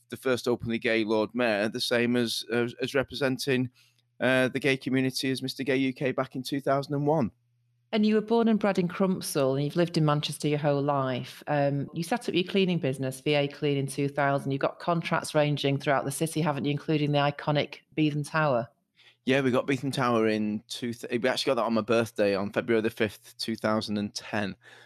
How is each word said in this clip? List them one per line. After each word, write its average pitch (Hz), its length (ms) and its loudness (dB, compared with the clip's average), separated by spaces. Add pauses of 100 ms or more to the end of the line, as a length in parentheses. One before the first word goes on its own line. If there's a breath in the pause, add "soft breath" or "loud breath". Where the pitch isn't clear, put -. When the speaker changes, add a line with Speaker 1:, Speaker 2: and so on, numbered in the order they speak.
(100)
Speaker 1:
the 113 60 -10
first 123 300 -2
openly 117 320 -2
gay 113 240 2
Lord 107 320 0
Mayor, 113 340 2
the 120 120 -6
same 120 340 2
as, 120 380 -2
as, 120 280 -2
as 127 140 -4
representing, 127 760 -2 (500 soft breath)
uh, 127 260 4
the 127 140 -2
gay 135 160 2
community 131 560 -2
as 123 100 -4
Mister 131 220 -6
Gay 131 140 0
U 135 140 0
K 131 200 -2
back 131 240 -4
in 127 80 -8
two 139 160 -6
thousand 143 340 -2
and 143 140 0
one. 147 240 2 (600)
Speaker 2:
And 214 140 2
you 214 80 4
were 214 60 2
born 226 260 2
and 226 100 4
bred 202 220 0
in 180 80 2
Crumpsall, 170 680 0
and 143 80 0
you've 143 100 -4
lived 170 220 2
in 160 80 4
Manchester 151 420 0
your 147 140 0
whole 143 200 2
life. 131 680 -2
Um, 143 440 0
you 165 120 -4
set - 240 -4
up - 80 0
your 180 80 2
cleaning 180 340 2
business, 135 420 -4
V 151 140 2
A 143 140 2
Clean, 147 280 -2
in 139 120 -2
two 139 200 -2
thousand. 139 440 0
You 139 60 -2
got - 200 -2
contracts - 560 -2
ranging 147 420 2
throughout 139 280 0
the 139 80 -4
city, 156 280 -2
haven't 143 240 0
you, 143 60 0
including 147 400 0
the 147 80 2
iconic 143 600 0 (180)
Beetham 151 320 0
Tower? 139 400 0 (560 soft breath)
Speaker 1:
Yeah, 131 160 2
we 131 100 2
got 127 160 2
Beetham 139 260 -2
Tower 120 360 2
in 107 400 0
two 117 260 -8
th-, - 260 -4
we 127 80 2
actually 117 220 0
got 135 60 2
that 110 100 0
on 113 80 0
my 110 60 2
birthday 107 560 2
on 101 160 -4
February 117 280 0
the 104 100 0
fifth, - 480 -4
two - 180 -6
thousand 107 420 0
and 101 160 -4
ten. 101 400 -6 (320 loud breath)